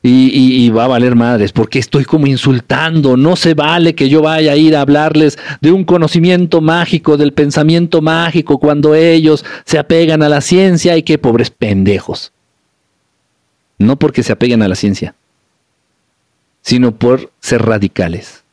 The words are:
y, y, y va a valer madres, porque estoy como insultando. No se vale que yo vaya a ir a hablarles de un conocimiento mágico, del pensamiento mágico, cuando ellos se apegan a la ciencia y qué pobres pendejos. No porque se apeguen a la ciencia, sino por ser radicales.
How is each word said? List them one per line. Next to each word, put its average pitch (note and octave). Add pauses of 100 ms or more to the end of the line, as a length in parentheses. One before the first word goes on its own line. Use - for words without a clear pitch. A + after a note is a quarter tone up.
y, B2+
y, B2+
y -
va A2+
a B2+
valer B2
madres, A#2
porque A2+
estoy C3+
como D3+
insultando. C3+
No D#3+
se E3
vale D#3+
que C3+
yo D3+
vaya D#3
a C#3+
ir D#3
a C#3+
hablarles D3+ (240)
de D#3
un F#3+
conocimiento F3
mágico, D#3+
del C#3+
pensamiento D#3+
mágico, D#3+
cuando D3
ellos D#3+ (180)
se D#3
apegan D#3+
a D3
la C#3+
ciencia F3+
y D#3
qué D#3
pobres B2
pendejos. G2 (1500)
No A#2+
porque -
se A2+
apeguen A#2
a G#2
la F#2
ciencia, G2+ (1500)
sino B2
por B2
ser A#2
radicales. G2